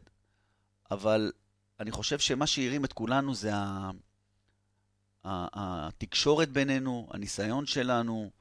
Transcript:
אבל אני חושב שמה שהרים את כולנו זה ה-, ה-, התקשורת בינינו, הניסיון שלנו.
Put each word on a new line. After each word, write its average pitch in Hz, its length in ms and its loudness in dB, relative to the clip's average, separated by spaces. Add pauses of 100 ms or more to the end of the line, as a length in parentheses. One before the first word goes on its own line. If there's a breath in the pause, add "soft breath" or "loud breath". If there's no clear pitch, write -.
(920)
אבל 107 400 4 (480)
אני 107 120 -6
חושב 143 280 -2
שמה 139 280 2
שהרים 135 380 0
את - 80 -4
כולנו 131 420 0
זה 104 200 -2
ה-, 98 360 -4 (1300)
ה-, 92 280 -4
התקשורת 101 960 0
בינינו, 131 640 0
הניסיון 107 540 -2
שלנו. 117 640 0 (120)